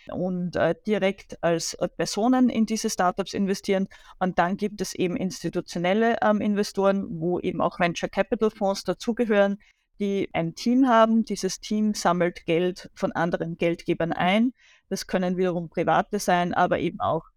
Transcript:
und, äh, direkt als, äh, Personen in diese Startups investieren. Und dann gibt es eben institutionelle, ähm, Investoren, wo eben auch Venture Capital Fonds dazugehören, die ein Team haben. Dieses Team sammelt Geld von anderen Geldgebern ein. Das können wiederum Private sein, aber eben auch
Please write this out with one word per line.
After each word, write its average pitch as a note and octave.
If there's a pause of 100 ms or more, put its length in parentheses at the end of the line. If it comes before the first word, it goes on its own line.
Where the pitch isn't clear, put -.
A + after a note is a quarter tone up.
(120)
und, F3+
äh, D#3+ (100)
direkt G3
als, E3
äh, -
Personen B3
in A3
diese A3
Startups F#3
investieren. F#3+ (320)
Und F#3
dann F3
gibt G#3
es F#3
eben F3
institutionelle, F#3
ähm, G#3+
Investoren, G3
wo E3+
eben F3
auch -
Venture F3
Capital G#3
Fonds G3
dazugehören, G3+ (400)
die G3
ein E3
Team B3
haben. A3+
Dieses F#3+
Team G#3+
sammelt F3
Geld F3
von -
anderen E3+
Geldgebern E3+
ein. G#3+ (380)
Das -
können F#3
wiederum F3
Private E3+
sein, F3
aber E3+
eben -
auch B2 (120)